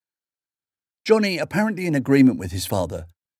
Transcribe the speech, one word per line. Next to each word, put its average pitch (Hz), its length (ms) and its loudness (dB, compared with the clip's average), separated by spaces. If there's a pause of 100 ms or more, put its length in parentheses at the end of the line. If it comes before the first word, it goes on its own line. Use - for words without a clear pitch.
(1040)
Johnny, 208 340 0
apparently 185 480 -4
in 160 80 0
agreement 131 440 4
with 90 140 -8
his 92 140 -8
father, 85 400 -4 (340)